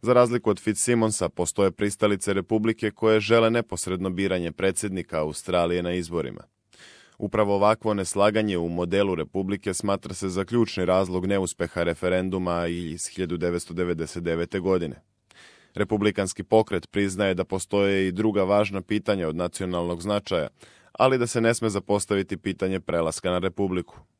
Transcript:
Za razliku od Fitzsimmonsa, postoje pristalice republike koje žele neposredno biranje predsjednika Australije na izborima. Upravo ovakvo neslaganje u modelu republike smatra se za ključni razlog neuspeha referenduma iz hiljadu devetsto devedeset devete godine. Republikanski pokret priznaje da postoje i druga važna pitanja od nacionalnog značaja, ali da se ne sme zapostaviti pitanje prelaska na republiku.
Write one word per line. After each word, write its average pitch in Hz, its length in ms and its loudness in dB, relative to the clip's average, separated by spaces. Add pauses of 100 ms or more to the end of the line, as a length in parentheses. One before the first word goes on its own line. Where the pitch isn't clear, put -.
Za 117 100 2
razliku 120 380 4
od 98 100 0
Fitzsimmonsa, 107 680 0
postoje 90 420 0
pristalice 101 600 -2
republike 107 580 0
koje 110 300 2
žele 113 300 4
neposredno 95 600 -2
biranje 90 420 -2
predsjednika 92 680 -2
Australije 87 640 -2
na 87 100 -2
izborima. 82 480 -4 (800)
Upravo 104 360 0
ovakvo 104 400 2
neslaganje 101 640 2
u 85 100 -2
modelu 90 460 0
republike 95 600 -4
smatra 98 400 -4
se 98 140 -6
za 92 160 -2
ključni 107 400 0
razlog 90 420 2
neuspeha 92 560 -2
referenduma 90 840 0
iz 85 340 -6 (140)
hiljadu 90 220 -4
devetsto 87 380 -4
devedeset 87 480 -4
devete 85 380 -2
godine. 87 420 -2 (720)
Republikanski 98 680 0
pokret 104 480 2
priznaje 98 440 0
da 90 100 -2
postoje 98 640 0
i 92 40 -2
druga 104 320 0
važna 98 360 2
pitanja 98 480 -2
od 78 80 -4
nacionalnog 87 680 -4
značaja, 95 460 -2 (440)
ali 131 260 4
da 120 80 0
se 113 140 -2
ne 117 140 4
sme 113 160 -2
zapostaviti 98 680 -2
pitanje 95 440 -2
prelaska 85 500 -2
na 90 80 0
republiku. 90 580 -4 (240)